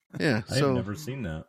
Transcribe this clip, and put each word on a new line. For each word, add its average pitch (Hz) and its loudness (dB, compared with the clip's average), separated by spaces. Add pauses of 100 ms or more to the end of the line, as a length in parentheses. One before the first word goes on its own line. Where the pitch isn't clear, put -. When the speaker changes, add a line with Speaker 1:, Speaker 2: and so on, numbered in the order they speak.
(200)
Speaker 1:
Yeah, 131 4
Speaker 2:
<laughs> - -20
I - -2
have 127 2
Speaker 1:
so 139 4
Speaker 2:
never 113 0
seen 127 -6
that. 80 -6